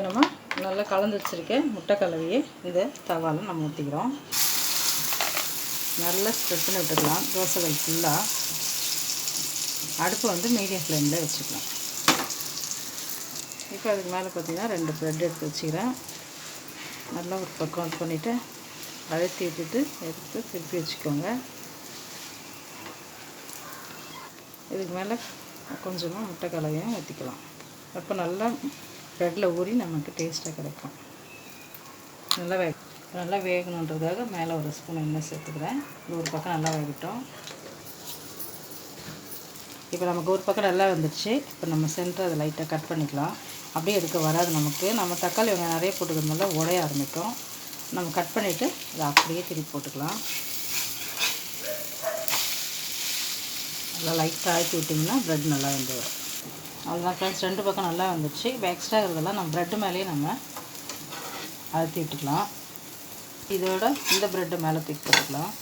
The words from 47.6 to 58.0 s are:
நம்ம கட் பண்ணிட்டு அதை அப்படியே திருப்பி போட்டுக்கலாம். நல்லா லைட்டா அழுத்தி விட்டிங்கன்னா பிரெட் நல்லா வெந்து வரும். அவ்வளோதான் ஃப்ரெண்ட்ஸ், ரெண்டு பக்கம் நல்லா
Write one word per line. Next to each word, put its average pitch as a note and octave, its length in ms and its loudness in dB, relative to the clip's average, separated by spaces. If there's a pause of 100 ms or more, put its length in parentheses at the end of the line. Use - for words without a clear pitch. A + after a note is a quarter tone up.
நம்ம F3 220 0
கட் E3+ 160 2
பண்ணிட்டு G3+ 320 2 (260)
அதை D#3+ 160 -2
அப்படியே E3 400 6
திருப்பி D#3 240 -2
போட்டுக்கலாம். C#3+ 480 -2 (3750)
நல்லா E3 240 2
லைட்டா D#3+ 380 2
அழுத்தி E3+ 200 4
விட்டிங்கன்னா D#3+ 380 4 (100)
பிரெட் D#3 280 4
நல்லா C#3 200 4
வெந்து C3 240 0
வரும். - 160 -2 (720)
அவ்வளோதான் E3+ 320 0
ஃப்ரெண்ட்ஸ், F#3+ 300 0
ரெண்டு F#3+ 180 0
பக்கம் F#3+ 240 2
நல்லா F3 220 2